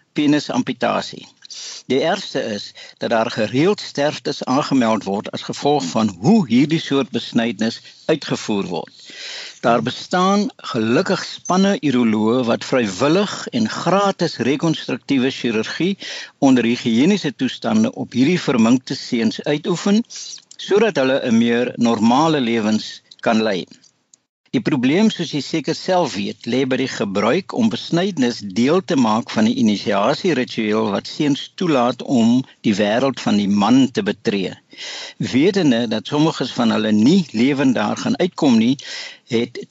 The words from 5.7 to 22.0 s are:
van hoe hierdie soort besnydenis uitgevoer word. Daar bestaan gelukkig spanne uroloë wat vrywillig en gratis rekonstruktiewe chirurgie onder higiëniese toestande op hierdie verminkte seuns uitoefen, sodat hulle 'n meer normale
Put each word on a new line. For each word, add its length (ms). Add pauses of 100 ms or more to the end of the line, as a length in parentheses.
van 240 (120)
hoe 280
hierdie 320
soort 320
besnydenis 680 (240)
uitgevoer 600
word. 280 (680)
Daar 220
bestaan 760
gelukkig 680
spanne 560
uroloë 640
wat 200
vrywillig 840
en 180
gratis 680
rekonstruktiewe 960
chirurgie 680 (420)
onder 240
higiëniese 720
toestande 580
op 180
hierdie 280
verminkte 560
seuns 480
uitoefen, 600 (540)
sodat 380
hulle 280
'n 140
meer 380
normale 640